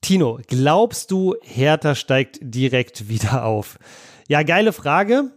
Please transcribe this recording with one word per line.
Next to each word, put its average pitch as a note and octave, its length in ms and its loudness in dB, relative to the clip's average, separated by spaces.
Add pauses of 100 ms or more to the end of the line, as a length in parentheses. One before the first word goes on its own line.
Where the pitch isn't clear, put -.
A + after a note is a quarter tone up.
"Tino, C3+ 460 0
glaubst D#3 640 0
du, F#3+ 320 0
Hertha D3 520 0
steigt - 460 -2
direkt B2 680 -4
wieder A2+ 340 -2
auf?" G#2+ 340 -4 (500)
Ja, D3 160 2
geile G3 280 2
Frage. G3+ 640 0